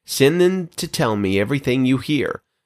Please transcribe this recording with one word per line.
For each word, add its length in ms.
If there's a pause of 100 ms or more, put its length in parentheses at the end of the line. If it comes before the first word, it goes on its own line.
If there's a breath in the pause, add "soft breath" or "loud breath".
"Send 340
them 360
to 100
tell 280
me 240
everything 460
you 140
hear." 420 (240)